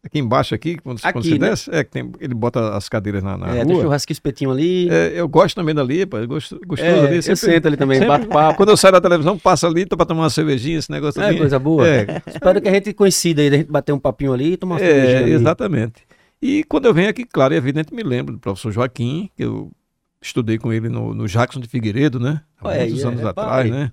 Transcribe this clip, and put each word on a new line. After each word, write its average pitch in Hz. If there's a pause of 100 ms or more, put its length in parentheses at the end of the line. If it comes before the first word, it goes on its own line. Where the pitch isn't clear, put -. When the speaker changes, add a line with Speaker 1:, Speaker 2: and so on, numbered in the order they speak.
Speaker 1:
aqui -
embaixo, 131
aqui, 165
quando, 123
quando 180
Speaker 2:
Aqui, 165
Speaker 1:
você 151
Speaker 2:
né? 190
Speaker 1:
desce, -
é, 156
que -
tem, 123
ele 135
bota 113
as 101
cadeiras 101
na, 95
na 90
Speaker 2:
É, 117
Speaker 1:
rua. 123
Speaker 2:
tem 175
churrasquinho, 147
espetinho 139
ali. 175
Speaker 1:
É, 165
eu 170
gosto 180
também 156
dali, 147
pô, 120
é 110
gosto-, -
gostoso 160
Speaker 2:
É, 165
Speaker 1:
ali. 151
Speaker 2:
eu 160
Speaker 1:
Sempre, -
Speaker 2:
sento 165
ali 143
também, 135
Speaker 1:
sempre, - (100)
Speaker 2:
bato 214
papo. 151
Speaker 1:
quando 202
eu 208
saio 190
da 185
televisão, 175
passo 170
ali, 175
tô 180
pra 165
tomar 160
uma 156
cervejinha, 151
esse -
negócio 147
Speaker 2:
É, 202
Speaker 1:
ali. -
Speaker 2:
coisa 139
boa. 151
Speaker 1:
É. 135
Speaker 2:
Espero -
que -
a 190
gente 202
coincida 170
aí, 143
da 143
gente 156
bater 147
um 139
papinho 135
ali 143
e 180
tomar 180
uma 202
Speaker 1:
É, 185
Speaker 2:
cervejinha 131
ali. 127
Speaker 1:
exatamente. 123 (400)
E 294
quando 302
eu 208
venho 185
aqui, 233
claro, 139
é 165
evidente, 139
me 240
lembro 135
do -
professor 101
Joaquim, 123
que -
eu 110 (500)
estudei 113
com 113
ele 113
no, 113
no 110
Jackson 120
de 120
Figueiredo, 120
né? 147 (180)
Há -
Speaker 2:
Olha 151
Speaker 1:
muitos 123
Speaker 2:
aí, -
Speaker 1:
anos 120
Speaker 2:
é, 110
Speaker 1:
atrás, 143
Speaker 2:
pai. 127
Speaker 1:
né? 131